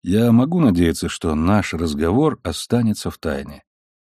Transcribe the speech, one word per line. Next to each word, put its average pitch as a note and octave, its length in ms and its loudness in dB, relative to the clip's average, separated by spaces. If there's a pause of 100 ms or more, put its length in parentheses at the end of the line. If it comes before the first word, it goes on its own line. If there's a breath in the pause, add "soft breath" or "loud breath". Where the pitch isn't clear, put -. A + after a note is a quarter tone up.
«Я A2+ 300 2
могу D3 280 4
надеяться, F2 480 2
что - 260 -4
наш F#2 380 0
разговор E2+ 680 -2
останется G#2+ 680 -2
в - 60 -16
тайне. - 480 -8 (440)